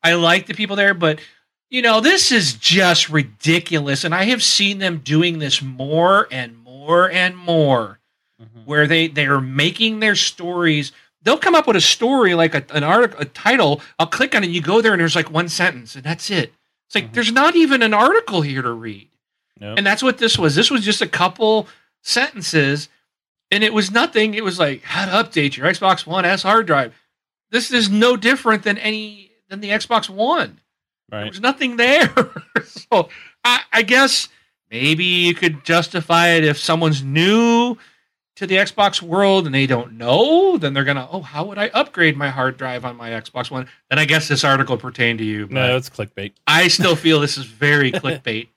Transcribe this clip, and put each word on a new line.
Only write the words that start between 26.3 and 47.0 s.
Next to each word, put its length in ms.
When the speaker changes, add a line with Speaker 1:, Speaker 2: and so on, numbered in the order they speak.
Speaker 1:
hard 240
drive." 260
This 200
is 180
no 280
different 460
than 160
any, 520
than 140
the 80
Xbox 400
One. 500
Speaker 2:
Right. 100
Speaker 1:
There 80
was 100
nothing 380
there. 400
<laughs> 60
So 440
I, 180
I 120
guess 440
maybe 340
you 300
could 280
justify 680
it 140
if 140
someone's 460
new 760
to 100
the 80
Xbox 460
world 440
and 80
they 140
don't 260
know, 640
then 160
they're 100
gonna, 280
"Oh, 100
how 240
would 140
I 80
upgrade 500
my 120
hard 280
drive 280
on 120
my 140
Xbox 400
One?" 160
Then 80
I 60
guess 220
this 160
article 340
pertained 420
to 60
you. 160
Speaker 2:
No, 100
Speaker 1:
But 140
Speaker 2:
it's 160
clickbait. 420
Speaker 1:
I 220
still 260
feel 240